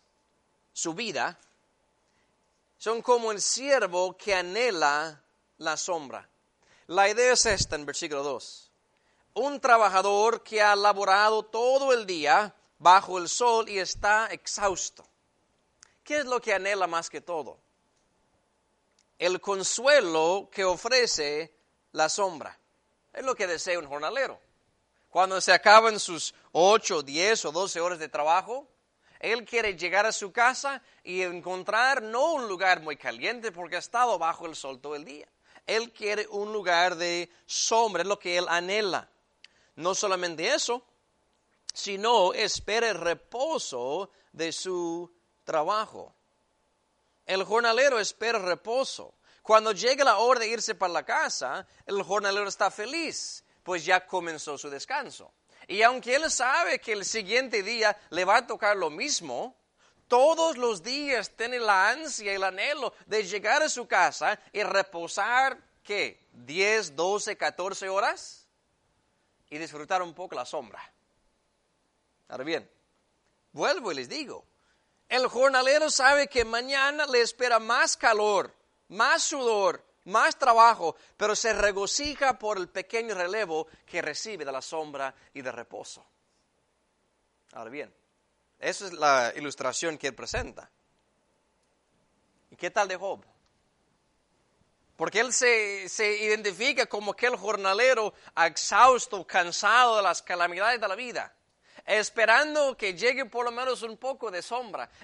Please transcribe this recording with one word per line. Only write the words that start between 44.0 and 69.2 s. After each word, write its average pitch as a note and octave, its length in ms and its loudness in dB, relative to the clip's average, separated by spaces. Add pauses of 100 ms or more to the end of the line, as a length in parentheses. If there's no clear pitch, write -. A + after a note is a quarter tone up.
de E3 200 -6
su F3 600 -6 (320)
trabajo. D#3+ 720 -4 (1120)
El F#3+ 160 -2
jornalero A#3 560 2
espera A3 400 -2
reposo. F#3+ 720 -6 (300)
Cuando A3 300 4
llega B3 300 0
la A3+ 140 4
hora A#3+ 220 4
de A3+ 80 -2
irse A3 260 -6
para F3+ 200 -4
la D3+ 120 -4
casa, F#3+ 640 -4 (180)
el G3 160 -4
jornalero G3 460 -2
está G3 220 -2
feliz, B3+ 720 -10 (200)
pues F3+ 200 -6
ya F3+ 220 2
comenzó D#3+ 520 -8
su D3 120 -14
descanso. D3 640 -10 (360)
Y G3+ 140 -2
aunque A#3+ 340 2
él D#4 140 0
sabe D4 500 0
que - 120 -8
el G3+ 140 -4
siguiente A3 580 -2
día G#3+ 340 0 (120)
le F3 160 -2
va G3+ 120 6
a A#3+ 100 0
tocar G#3 280 0
lo F3+ 140 -2
mismo, F3 640 -6 (520)
todos D#4 500 4
los A3+ 260 -2
días C4 480 -4
tiene A#3+ 280 -6
la G3+ 300 4
ansia A#3+ 440 -4
y - 20 -4
el F#3+ 80 -4
anhelo A3 500 -4 (120)
de G#3 180 -2
llegar G#3 400 0
a D4+ 60 0
su A#3+ 180 -8
casa F3+ 500 2 (140)
y G3+ 100 -4
reposar, G3 960 0 (240)
¿qué? F3 520 -6
Diez, E3+ 640 -2
doce, G3 420 -2
catorce F#3 500 -6
horas G#3+ 580 -4 (1040)